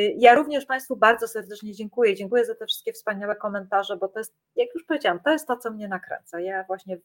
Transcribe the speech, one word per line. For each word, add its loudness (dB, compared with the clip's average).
ja 10
również 0
państwu -4
bardzo 4
serdecznie -12
dziękuję. 0
Dziękuję 0
za -6
te -12
wszystkie -8
wspaniałe -6
komentarze, -4
bo -4
to -10
jest, -12
jak 0
już -8
powiedziałam, 0
to -2
jest 0
to, -2
co -8
mnie -10
nakręca. -10
Ja -6
właśnie -8